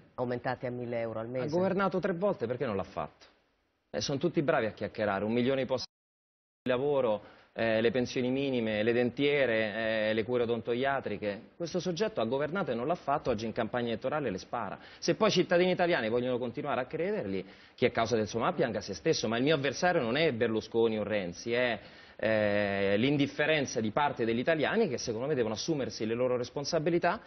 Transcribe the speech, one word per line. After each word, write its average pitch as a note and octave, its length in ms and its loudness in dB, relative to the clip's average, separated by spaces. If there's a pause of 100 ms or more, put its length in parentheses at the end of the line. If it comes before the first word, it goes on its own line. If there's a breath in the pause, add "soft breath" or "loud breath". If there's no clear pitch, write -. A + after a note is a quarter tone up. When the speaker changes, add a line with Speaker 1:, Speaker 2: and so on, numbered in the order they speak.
(140 loud breath)
Speaker 1:
aumentate B2 520 -4
a B2 40 -4
mille A#2+ 300 -6
euro A2+ 200 -4
al A2+ 60 -6
Speaker 2:
Ha A#2+ 40 -8
Speaker 1:
mese? B2+ 180 -4
Speaker 2:
governato F#3+ 520 0
tre F#3+ 140 -2
volte, F3 320 -2
perché B2 180 -2
non A2 120 -2
l'ha F#2+ 60 -2
fatto? - 440 -10 (640)
Eh, - 100 -4
sono C#3 180 -2
tutti E3+ 220 0
bravi C#3 260 2
a G#2 60 -4
chiacchierare, G2+ 500 -2
un G#2+ 100 0
milione B2 280 2
di B2+ 60 -2
posti B2 180 -2 (800)
di B2+ 80 -2
lavoro, B2+ 680 0 (140)
eh, A2 280 2
le A2+ 100 6
pensioni B2 400 0
minime, B2+ 540 0
le A#2 80 4
dentiere, A2+ 1160 2
eh, A2 40 2
le A2 80 2
cure A#2+ 220 0
odontoiatriche. A#2 1120 -2
Questo E3+ 240 -4
soggetto F3+ 400 -2
ha A2+ 40 2
governato C#3+ 460 -2
e A#2+ 40 -2
non A#2 120 -4
l'ha E3 80 0
fatto, D3 360 -2
oggi A2 140 -2
in A2 80 -4
campagna A#2+ 360 -2
elettorale C3 420 -2
le F#2 80 -4
spara. G2+ 400 -8 (200 loud breath)
Se E3 180 0
poi G#3+ 120 4
i F3 40 2
cittadini F3+ 400 4
italiani E3+ 360 2
vogliono B2 300 0
continuare B2+ 420 -4
a C3 60 -2
credergli, D3+ 580 -4 (300 loud breath)
chi - 120 2
è A#2 40 6
causa A2+ 240 0
del G#2+ 140 2
suo A#2 100 -4
male D3+ 160 0
pianga A2+ 260 0
se G2+ 140 -8
stesso, D#3 320 0
ma A2 100 0
il A#2+ 60 2
mio D#3 140 4
avversario D3 440 0
non A#2+ 160 0
è D#3 160 2
Berlusconi A2+ 680 2
o G#2 40 0
Renzi, G2+ 500 -4
è, A#2+ 260 0 (440 loud breath)
eh, G2+ 760 2
l'indifferenza C#3 800 2
di A2 120 0
parte C3+ 340 0
degli A2+ 140 2
italiani D#3+ 480 2
che A#2+ 100 -2
secondo A#2 280 -4
me D#3 80 0
devono A2+ 200 0
assumersi A#2+ 500 -4
le A2 100 0
loro B2 220 0
responsabilità E3 920 0